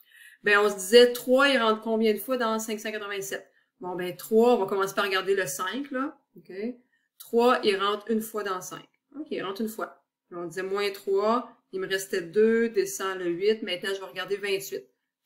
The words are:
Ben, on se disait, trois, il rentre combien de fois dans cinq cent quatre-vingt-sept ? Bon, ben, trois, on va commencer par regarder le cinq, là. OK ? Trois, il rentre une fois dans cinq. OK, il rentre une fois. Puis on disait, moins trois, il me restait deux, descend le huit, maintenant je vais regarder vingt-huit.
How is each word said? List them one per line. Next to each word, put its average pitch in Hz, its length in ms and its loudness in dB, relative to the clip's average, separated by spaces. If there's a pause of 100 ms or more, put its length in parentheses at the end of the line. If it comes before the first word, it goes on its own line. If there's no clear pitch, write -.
(440)
Ben, 208 160 4
on 208 100 4
se 202 60 -2
disait, 240 360 8
trois, 262 380 4
il 262 80 2
rentre 220 240 2
combien 220 320 2
de 208 60 -2
fois 262 180 -4
dans 220 220 -2
cinq 220 200 -6
cent 220 120 -8
quatre-vingt-sept ? 202 540 -8 (340)
Bon, 180 160 -8
ben, 180 200 -6
trois, 233 400 4
on 208 40 -2
va 190 60 0
commencer 190 300 -2
par 202 80 0
regarder 190 320 0
le 190 120 0
cinq, 214 440 -6
là. 269 260 -6 (200)
OK ? - 140 -20 (640)
Trois, 240 460 2
il 202 120 2
rentre 208 340 -2
une 220 120 0
fois 208 220 -8
dans 185 180 -6
cinq. - 260 -14 (320)
OK, 311 120 -12
il - 120 -6
rentre 196 180 -8
une 214 80 -4
fois. - 360 -12 (240)
Puis 180 80 -14
on 170 80 -8
disait, 180 180 -8
moins 202 280 -2
trois, 214 600 0 (220)
il 190 80 -6
me 185 60 -6
restait 190 340 -2
deux, 226 480 4
descend 190 480 -2
le 180 100 -4
huit, 202 360 0
maintenant 185 300 -4
je 196 60 -6
vais 185 80 -12
regarder 185 300 -6
vingt-huit. 196 500 -6 (380)